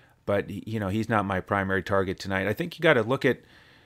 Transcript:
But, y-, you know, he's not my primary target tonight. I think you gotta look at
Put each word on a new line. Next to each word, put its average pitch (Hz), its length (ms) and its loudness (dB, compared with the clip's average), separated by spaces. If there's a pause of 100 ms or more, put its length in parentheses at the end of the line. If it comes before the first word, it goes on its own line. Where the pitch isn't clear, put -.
(260)
But, 101 220 0
y-, 101 180 -10
you 110 140 -4
know, 101 80 -2
he's 110 220 0
not 104 160 2
my 95 160 0
primary 95 420 0
target 95 360 0
tonight. 95 280 -2
I 107 60 0
think 170 260 -6
you - 40 -6
gotta 143 200 4
look 127 220 -2
at 123 160 2 (440)